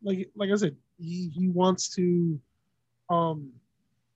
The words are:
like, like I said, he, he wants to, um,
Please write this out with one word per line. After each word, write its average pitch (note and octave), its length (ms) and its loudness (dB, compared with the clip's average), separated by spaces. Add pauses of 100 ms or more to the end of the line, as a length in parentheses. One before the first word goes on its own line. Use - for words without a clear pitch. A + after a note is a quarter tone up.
like, F#3+ 340 -4
like G3+ 140 -2
I G3+ 60 4
said, E3+ 200 0 (220)
he, F3 360 -6
he F#3 140 0
wants F#3 480 2
to, F3 440 2 (680)
um, D#3+ 400 -2 (640)